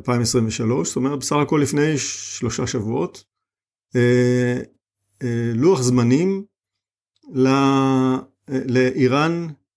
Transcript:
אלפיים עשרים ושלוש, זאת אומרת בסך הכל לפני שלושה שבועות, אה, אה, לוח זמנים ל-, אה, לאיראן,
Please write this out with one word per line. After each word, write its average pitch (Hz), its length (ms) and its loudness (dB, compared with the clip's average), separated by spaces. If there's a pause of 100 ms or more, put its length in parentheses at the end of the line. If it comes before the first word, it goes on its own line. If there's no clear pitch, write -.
אלפיים 120 200 -2
עשרים 113 260 0
ושלוש, 123 420 -2
זאת - 80 -6
אומרת 135 220 -2
בסך 147 180 -4
הכל 147 260 0
לפני 147 360 0
שלושה - 680 -6
שבועות, 127 580 -6 (720)
אה, 123 640 2 (640)
אה, 117 320 -2
לוח 143 280 2
זמנים 131 640 2 (920)
ל-, 131 120 2
אה, 135 720 2 (300)
לאיראן, 131 1000 0 (280)